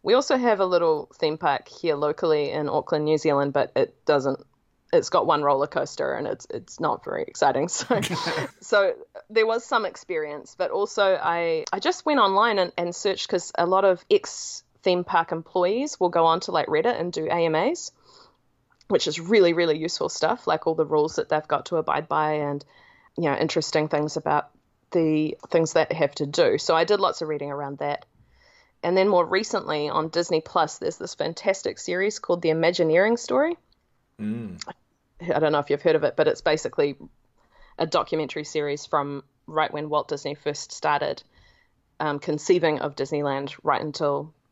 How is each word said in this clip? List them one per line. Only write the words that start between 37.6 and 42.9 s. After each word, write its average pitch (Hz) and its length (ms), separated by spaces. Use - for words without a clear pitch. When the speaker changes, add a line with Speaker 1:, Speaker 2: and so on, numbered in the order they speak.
Speaker 1:
a 165 80
documentary 156 580
series 147 400
from 143 380
right 156 260
when 151 160
Walt 147 180
Disney 143 280
first - 360
started, 147 520
um, 147 200
conceiving 156 600
of 143 160